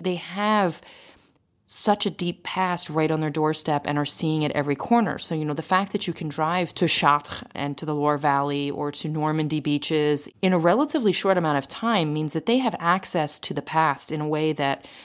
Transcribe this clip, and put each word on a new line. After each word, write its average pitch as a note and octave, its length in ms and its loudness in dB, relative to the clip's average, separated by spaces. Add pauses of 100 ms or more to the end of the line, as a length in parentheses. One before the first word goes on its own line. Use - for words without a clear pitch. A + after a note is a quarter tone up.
they F3+ 160 -2
have G3+ 640 0 (920)
such G#3 320 2
a G3+ 60 0
deep F3 320 -4
past F3+ 480 -2
right D#3 220 2
on D#3+ 80 0
their D#3 100 0
doorstep D3+ 560 0
and D3 100 0
are D3 80 0
seeing D#3 380 0
it D3+ 100 0
every C#3+ 220 0
corner. G#3+ 440 0
So, - 180 -6
you D#3 80 -2
know, D3+ 100 -2
the D#3 80 -6
fact F#3+ 300 0
that G3 160 -2
you E3+ 40 -4
can D#3+ 160 -6
drive D#3+ 460 -2
to F3 140 2
Chartres - 560 2 (100)
and C#3+ 240 -4
to D#3 80 -8
the D3+ 80 -2
Loire D3 240 2
Valley C#3+ 540 0
or D3 180 -4
to - 180 -6
Normandy D3+ 520 0
beaches D3 680 0 (140)
in F#3 100 2
a F3+ 60 4
relatively G#3+ 540 2
short F#3+ 260 2
amount D#3 200 2
of C3+ 100 -4
time G3 440 0
means D3+ 200 -2
that D#3 140 -4
they A#3+ 120 2
have B3+ 220 0
access E3+ 580 0
to - 160 -6
the C#3+ 80 -4
past D#3 480 0
in D#3 100 -4
a D3+ 60 -2
way D#3 260 0
that C#3 320 -2 (200)